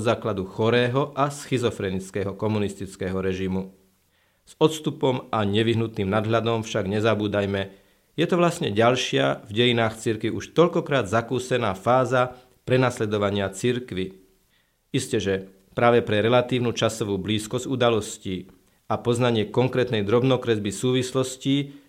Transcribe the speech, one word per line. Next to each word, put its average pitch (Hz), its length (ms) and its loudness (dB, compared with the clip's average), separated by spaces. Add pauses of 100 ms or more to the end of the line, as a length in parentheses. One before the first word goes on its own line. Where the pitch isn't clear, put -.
základu 104 400 -2
chorého 123 720 0
a 139 160 0
schizofrenického 101 1040 -4
komunistického 101 800 -4
režimu. 95 560 -2 (720)
S - 160 -20
odstupom 143 720 0
a 110 160 0
nevyhnutným 110 640 0
nadhľadom 110 560 0
však 104 160 -2
nezabúdajme, 101 880 0 (400)
je 160 160 0
to 180 80 0
vlastne 170 320 2
ďalšia 131 800 2
v - 80 -14
dejinách 117 400 2
cirkvi 110 320 -2
už - 240 -6
toľkokrát 151 560 2
zakúsená 117 640 -2
fáza 123 640 2 (320)
prenasledovania 104 800 2
cirkvi. 117 720 -4 (720)
Isté, 123 240 -2
že 95 180 0 (400)
práve 120 320 4
pre 107 160 2
relatívnu 123 480 2
časovú 107 480 -2
blízkosť 107 480 -4
udalostí 117 800 0 (400)
a 113 160 -2
poznanie 117 480 2
konkrétnej 123 560 0
drobnokresby 117 640 2
súvislostí 131 1040 -2 (140)